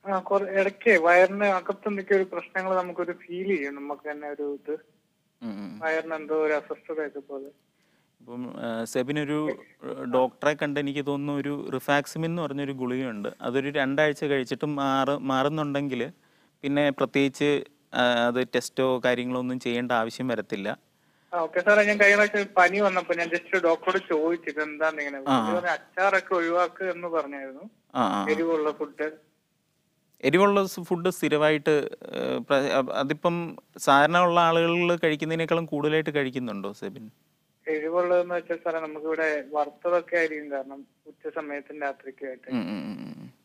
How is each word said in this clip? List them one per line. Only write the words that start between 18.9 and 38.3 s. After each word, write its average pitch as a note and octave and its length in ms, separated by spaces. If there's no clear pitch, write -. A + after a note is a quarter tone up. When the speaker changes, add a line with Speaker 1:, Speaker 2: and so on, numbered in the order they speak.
Speaker 2:
കാര്യങ്ങളോ B2 360
ഒന്നും B2+ 200
ചെയ്യേണ്ട B2 320
ആവശ്യം A#2 360
വരത്തില്ല. G#2+ 640
Speaker 1:
ആ, F3 40
ഓക്കെ E3 220
സാറേ, G#3 240
ഞാൻ G#3 160
കഴിഞ്ഞ G#3 240
പ്രാവശ്യം G#3 320
പനി F#3 240
വന്നപ്പോ F#3 340
ഞാൻ E3+ 140
just F3 340
ഡോക്ടറോട് E3 360
ചോദിച്ചു, E3 420
"ഇതെന്താന്ന്?" D3+ 520
ഇങ്ങനെ. C#3 280
Speaker 2:
ആ, C3+ 40
ആ. B2+ 60
Speaker 1:
പുള്ളി A2 160
പറഞ്ഞു, E3+ 140
"അച്ചാറൊക്കെ F#3+ 640
ഒഴിവാക്കുക" F3 520
എന്ന് F3 220
പറഞ്ഞായിരുന്നു. C#3+ 640
Speaker 2:
ആ, C3 80
ആ. G2+ 280
Speaker 1:
എരിവുള്ള D#3 400
ഫുഡ്. D3+ 400
Speaker 2:
എരിവുള്ള G3 420
സ് F#3 140
ഫുഡ് F3 300
സ്ഥിരമായിട്ട്, D3+ 800
ഏ, B2+ 360
പ്ര-, C3+ 500
അ-, - 40
അതിപ്പം D#3+ 640
സാധാരണ D3+ 400
ഉള്ള F3 220
ആളുകൾ E3+ 640
കഴിക്കുന്നതിനേക്കാളും D#3+ 640
കൂടുതലായിട്ട് D3+ 480
കഴിക്കുന്നുണ്ടോ B2 580
സെബിൻ? G2+ 380
Speaker 1:
എരിവുള്ളതെന്ന് F3 680